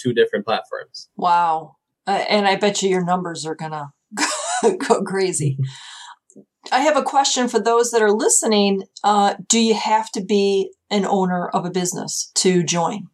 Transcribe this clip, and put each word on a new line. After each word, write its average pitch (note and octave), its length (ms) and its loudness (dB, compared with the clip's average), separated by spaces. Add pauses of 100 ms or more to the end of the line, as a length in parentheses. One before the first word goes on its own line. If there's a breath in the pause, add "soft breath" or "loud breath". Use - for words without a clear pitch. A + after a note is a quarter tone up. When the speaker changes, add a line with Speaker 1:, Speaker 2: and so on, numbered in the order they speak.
Speaker 1:
two B2 120 -2
different A2+ 320 2
platforms. - 680 -8
Speaker 2:
Wow. E3+ 600 0 (320)
Uh, G3 200 -2
and G#3 200 2
I G3 80 2
bet G3+ 260 0
you F#3+ 80 2
your F3+ 160 0
numbers F3 400 -4
are D#3+ 100 -6
gonna D3+ 360 -10 (240)
<laughs> D5+ 720 -2
go - 160 2
crazy. F3 540 -2 (1120 loud breath)
I B3+ 80 2
have D4 180 2
a C4 60 0
question C4+ 440 0
for A#3 120 0
those A#3 320 2
that A#3 100 2
are G#3 100 4
listening. G#3 720 2 (200)
Uh, G3+ 320 2 (120)
do A3+ 120 2
you A3+ 160 4
have G#3+ 380 0
to A3 100 -4
be G3 480 2 (180)
an G3+ 160 0
owner F3+ 440 0
of F3 160 -4
a F3 40 -6
business - 640 -4
to F3+ 280 4
join? E3+ 500 -2